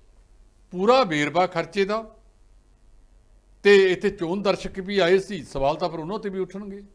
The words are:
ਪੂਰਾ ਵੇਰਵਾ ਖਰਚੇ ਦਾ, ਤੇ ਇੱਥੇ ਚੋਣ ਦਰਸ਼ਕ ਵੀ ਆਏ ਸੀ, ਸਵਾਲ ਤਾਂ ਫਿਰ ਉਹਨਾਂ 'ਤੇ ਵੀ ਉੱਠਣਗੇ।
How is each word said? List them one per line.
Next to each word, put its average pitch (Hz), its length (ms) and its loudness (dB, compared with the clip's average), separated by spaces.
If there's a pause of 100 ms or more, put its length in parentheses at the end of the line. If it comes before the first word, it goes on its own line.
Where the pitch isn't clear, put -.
(720)
ਪੂਰਾ 233 300 4
ਵੇਰਵਾ 151 440 0
ਖਰਚੇ 180 380 -4
ਦਾ, 214 180 -4 (1600)
ਤੇ 202 100 8 (160)
ਇੱਥੇ 180 200 -2
ਚੋਣ 190 300 -6
ਦਰਸ਼ਕ 185 380 -2
ਵੀ 196 200 -6
ਆਏ 180 200 4
ਸੀ, 185 240 -8
ਸਵਾਲ 139 320 -2
ਤਾਂ 170 140 -4
ਫਿਰ 160 100 -10
ਉਹਨਾਂ 185 200 -8
'ਤੇ 202 100 -8
ਵੀ 190 100 -8
ਉੱਠਣਗੇ। 196 420 -10 (140)